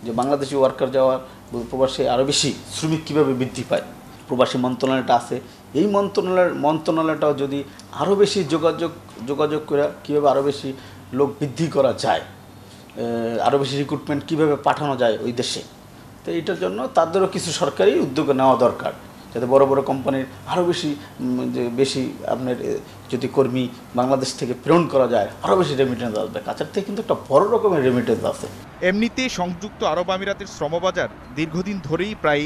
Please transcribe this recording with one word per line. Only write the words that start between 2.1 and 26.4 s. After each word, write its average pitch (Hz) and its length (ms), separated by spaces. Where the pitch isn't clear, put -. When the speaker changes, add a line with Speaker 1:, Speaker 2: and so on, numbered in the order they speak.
Speaker 1:
আরও 127 100
বেশি 139 260
শ্রমিক 156 320
কীভাবে 143 280
বৃদ্ধি 123 340
পায়, - 160
প্রবাসী 127 300
মন্ত্রণালয়টা 127 560
আছে, 120 220
এই 160 120
মন্ত্রণালয়, 185 680
মন্ত্রণালয়টাও 156 800
যদি 139 300
আরও 170 220
বেশি 196 300
যোগাযোগ, 160 460
যোগাযোগ 147 400
করে 143 160
কীভাবে 147 280
আরও 139 100
বেশি 139 260
লোক 139 160
বৃদ্ধি 143 260
করা 131 160
যায়, 101 320
আহ, - 1200
আরও 139 120
বেশি 135 200
রিক্রুটমেন্ট 143 500
কীভাবে 151 280
পাঠানো 139 300
যায় 117 220
ওই 117 140
দেশে, 123 280
তো - 60
এটার 170 300
জন্য 185 180
তাদেরও 170 380
কিছু 180 260
সরকারি 185 400
উদ্যোগ 147 240
নেওয়া 131 260
দরকার, - 360
যাতে 117 120
বড় 135 200
বড় 135 160
কোম্পানির 135 440
আরও 180 180
বেশি, 170 260
উম, 127 340
যে 127 80
বেশি 135 220
আপনার, 123 340
এ, - 80
যদি 123 180
কর্মী 127 400
বাংলাদেশ 131 440
থেকে 123 240
প্রেরণ 165 240
করা 131 200
যায়, 113 220
আরও 196 140
বেশি 156 180
রেমিটেন্স 123 440
আসবে। - 220